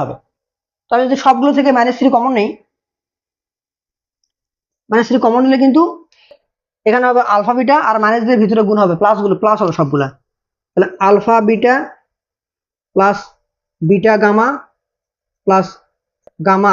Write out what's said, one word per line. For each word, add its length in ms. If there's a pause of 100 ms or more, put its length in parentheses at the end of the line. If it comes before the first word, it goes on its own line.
হবে। 120 (720)
তো 80
আমি 120
যদি 180
সবগুলো 340
থেকে 180
মাইনাস 220
থ্রি 180
কমন 220
নেই, 100 (2500)
মাইনাস 180
থ্রি 160
কমন 200
নিলে 200
কিন্তু 180 (1040)
এখানে 240
হবে 120 (120)
আলফা 240
বিটা 180 (120)
আর 140
মাইনাস 240
দিয়ে 160
ভিতরে 260
গুণ 140
হবে, 180
প্লাস 240
গুলো, 180
প্লাস 200
হবে 160
সবগুলা। 300 (600)
তাহলে 180 (200)
আলফা 280 (120)
বিটা 260 (1200)
প্লাস 220 (640)
বিটা 320 (100)
গামা 240 (1000)
প্লাস 200 (800)
গামা 260